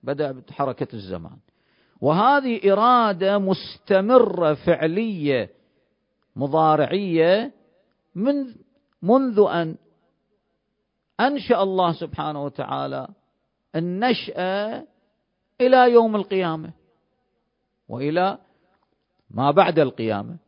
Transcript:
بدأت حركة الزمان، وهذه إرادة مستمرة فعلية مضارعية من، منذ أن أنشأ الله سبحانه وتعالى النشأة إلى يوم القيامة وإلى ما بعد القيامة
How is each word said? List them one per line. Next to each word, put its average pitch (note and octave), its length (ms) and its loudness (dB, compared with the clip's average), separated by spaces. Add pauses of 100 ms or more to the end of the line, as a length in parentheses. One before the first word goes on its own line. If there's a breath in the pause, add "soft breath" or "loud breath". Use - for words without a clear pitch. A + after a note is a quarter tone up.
بدأت C3+ 480 -8
حركة C3 420 -6
الزمان، F#2 440 -12 (640)
وهذه A3+ 720 2
إرادة G#3 640 2
مستمرة F#3+ 1160 2
فعلية D#3+ 960 -2 (880)
مضارعية D#3+ 1160 0 (640)
من، C4 380 -4 (480)
منذ A3 480 2
أن E3 260 -4 (1400)
أنشأ A#3+ 440 0
الله F#3 300 0
سبحانه D3+ 500 -8
وتعالى C3+ 640 -8 (680)
النشأة G3+ 1120 -4 (760)
إلى B3 300 6
يوم A3+ 240 6
القيامة E3+ 560 -4 (1160)
وإلى D#3+ 480 -2 (920)
ما C3 220 0
بعد E3 280 4
القيامة A2+ 580 -2 (100)